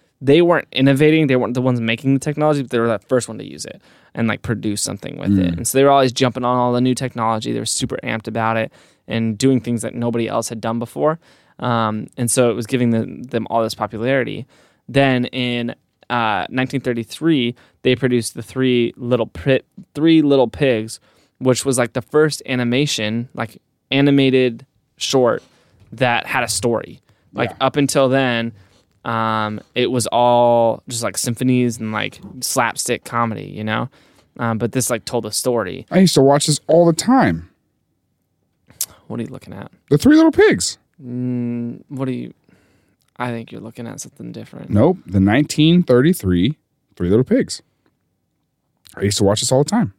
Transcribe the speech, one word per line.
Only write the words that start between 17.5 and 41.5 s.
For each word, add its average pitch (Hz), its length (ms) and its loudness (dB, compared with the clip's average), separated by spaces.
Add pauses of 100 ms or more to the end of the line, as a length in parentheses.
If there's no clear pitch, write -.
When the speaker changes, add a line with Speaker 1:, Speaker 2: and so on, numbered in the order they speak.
Speaker 1:
they 123 140 2
produced 123 380 0
the - 80 -10
Three 123 540 0
Little 120 300 0
Pri-, - 360 -2 (320)
Three 160 280 4
Little 139 260 4
Pigs, 113 520 -2 (380)
which 127 260 2
was, 131 140 -2
like, 120 160 0
the 123 80 -6
first 151 440 0
animation, 123 880 -2
like, - 260 -10 (300)
animated 131 760 2 (340)
short 120 440 0 (500)
that 120 340 -2
had 127 180 -2
a 113 40 -6
story. - 520 -4 (320)
Like, 123 180 -4
Speaker 2:
Yeah. - 100 -16
Speaker 1:
up 131 160 0
until 139 320 2
then, 123 440 0 (520)
um, 110 560 -2 (140)
it 123 160 0
was 120 180 -2
all 120 800 2
just, 117 140 -8
like, 104 160 -6
symphonies 123 600 0
and, 110 140 -8
like, 107 280 -6 (200)
slapstick 120 640 -2
comedy, 113 420 -4
you 101 180 -10
know? 113 240 -2 (500)
Um, 113 200 -2
but 110 140 -4
this, 127 180 -2
like, 117 140 -4
told 117 220 -6
a 107 60 -12
story. 95 580 -4
Speaker 2:
I - 80 0
used 185 160 6
to 143 80 6
watch 139 240 4
this 147 220 0
all 170 180 6
the 170 60 4
time. 151 560 2 (1600)
Speaker 1:
What 113 140 -8
are 117 40 -6
you - 40 -10
looking - 240 -18
at? 101 180 -14 (200)
Speaker 2:
The 147 80 4
Three 294 180 6
Little 320 160 6
Pigs. 370 460 2 (260)
Speaker 1:
Mm, 120 840 -4